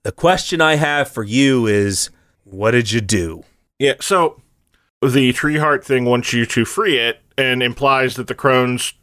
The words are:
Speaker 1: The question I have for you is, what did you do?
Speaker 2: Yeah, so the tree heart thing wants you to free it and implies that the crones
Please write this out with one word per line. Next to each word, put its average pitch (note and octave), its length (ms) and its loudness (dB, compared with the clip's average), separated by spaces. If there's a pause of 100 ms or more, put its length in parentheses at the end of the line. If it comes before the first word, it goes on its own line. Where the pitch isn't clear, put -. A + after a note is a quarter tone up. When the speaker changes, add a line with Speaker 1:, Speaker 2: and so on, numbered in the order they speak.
Speaker 1:
The - 80 -6
question F3 500 0
I D#3 140 4
have D3 340 0
for A2+ 140 -6
you B2+ 420 2
is, G2+ 440 0 (340)
what G2+ 280 -2
did A#2 200 0
you A2+ 100 0
do? F2 420 -4 (360)
Speaker 2:
Yeah, C3+ 200 0
so F3 420 -2 (600)
the B2+ 320 2
tree D3+ 240 -2
heart D3+ 260 0
thing B2+ 220 -2
wants A#2+ 280 0
you A#2 120 0
to A#2 200 -2
free F#3 320 -2
it A#2 240 -2 (160)
and B2+ 260 0
implies C3 520 0
that C3 120 -8
the A#2+ 80 -6
crones B2+ 680 0